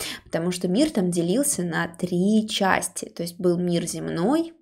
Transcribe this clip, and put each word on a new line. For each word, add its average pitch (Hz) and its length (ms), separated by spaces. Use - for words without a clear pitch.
Потому 165 260
что 180 160
мир 262 220
там 185 200
делился 175 540
на 170 240
три 202 640
части. - 560
То - 180
есть 175 160
был 175 180
мир 175 280
земной, 165 640